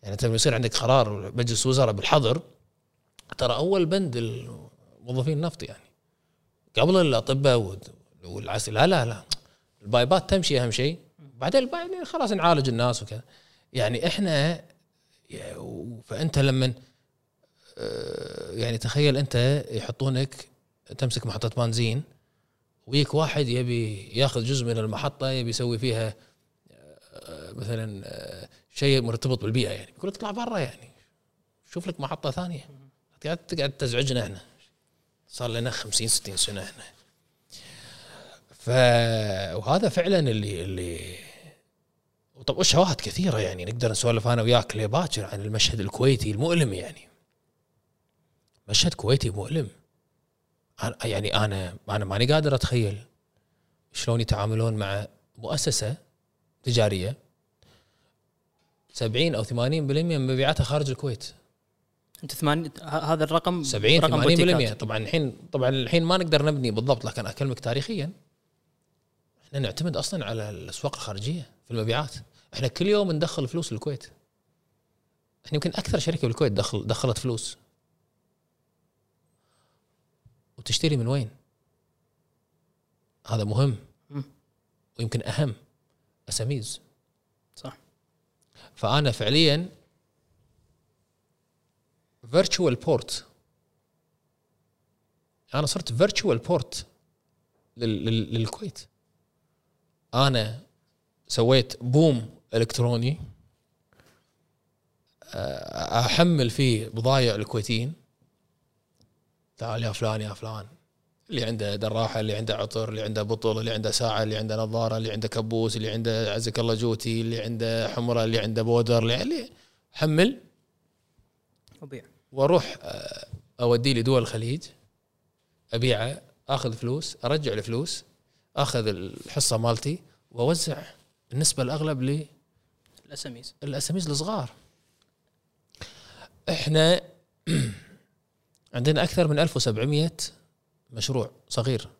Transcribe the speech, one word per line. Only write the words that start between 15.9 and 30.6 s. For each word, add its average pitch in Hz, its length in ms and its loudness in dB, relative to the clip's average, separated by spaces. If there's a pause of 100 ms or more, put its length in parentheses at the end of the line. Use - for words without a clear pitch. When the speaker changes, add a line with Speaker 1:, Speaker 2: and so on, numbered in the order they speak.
Speaker 1:
فأنت - 340 -2
لمن، 131 340 4 (1040)
آه، - 760 -10
يعني 113 260 -2
تخيل 139 380 4
أنت 135 540 2
يحطونك 131 800 -4 (500)
تمسك 123 280 -2
محطة 110 220 -2
بنزين، 117 540 0 (840)
ويك 143 280 2
واحد 147 340 2
يبي 117 680 -2
ياخذ 131 260 2
جزء 127 200 0
من 117 140 0
المحطة، 120 520 -4
يبي 127 200 -2
يسوي 117 280 -2
فيها، 113 360 -2 (560)
آه، 76 840 -20
مثلًا، 110 520 -6
آه، - 440 -12 (260)
شيء 139 280 4
مرتبط 117 400 -2
بالبيئة 110 280 0
يعني. 101 280 -12
يقول 196 120 -6
لك: 196 60 -14
"اطلع 208 140 -6
برا 233 280 -4
يعني. 120 320 -6 (840)